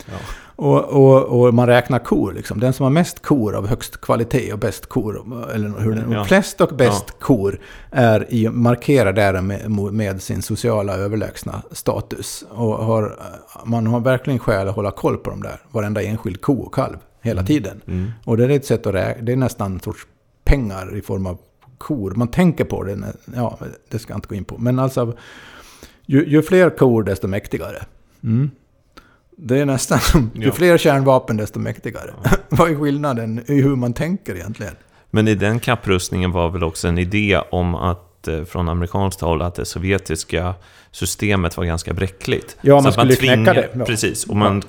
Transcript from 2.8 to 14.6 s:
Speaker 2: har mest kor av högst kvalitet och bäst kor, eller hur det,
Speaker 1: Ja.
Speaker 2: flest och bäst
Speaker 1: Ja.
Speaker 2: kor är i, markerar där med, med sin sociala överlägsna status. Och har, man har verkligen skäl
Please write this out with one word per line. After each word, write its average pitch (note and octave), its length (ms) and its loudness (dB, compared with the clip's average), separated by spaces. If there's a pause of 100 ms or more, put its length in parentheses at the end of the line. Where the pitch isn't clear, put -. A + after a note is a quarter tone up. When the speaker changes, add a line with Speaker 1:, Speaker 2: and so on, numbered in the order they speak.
Speaker 2:
har C3 60 4
mest E3+ 320 0
kor A2 320 0
av G2+ 120 -4
högst - 340 -4
kvalitet A#2 520 -2
och G#2+ 60 -8
bäst - 280 -6
kor, G#2 380 -4 (300)
eller G#2 260 -4
hur A2 140 0
det, A2+ 200 -4
Speaker 1:
Ja. G#2 100 -4
Speaker 2:
flest F#3 360 2
och D#3+ 160 0
bäst A2 320 2
Speaker 1:
Ja. - 120 -16
Speaker 2:
kor G2 400 0 (300)
är A2+ 440 2
i, A2 140 2
markerar A#2+ 640 2
där G2 300 2
med, G2 280 -6 (220)
med G2 300 -4
sin F#2+ 200 -6
sociala G#2 540 -2
överlägsna G#2 720 -6
status. - 800 -8
Och A2 240 -2
har, A2 440 -2 (460)
man A2+ 220 -2
har A#2+ 140 2
verkligen B2+ 380 0
skäl G2 300 0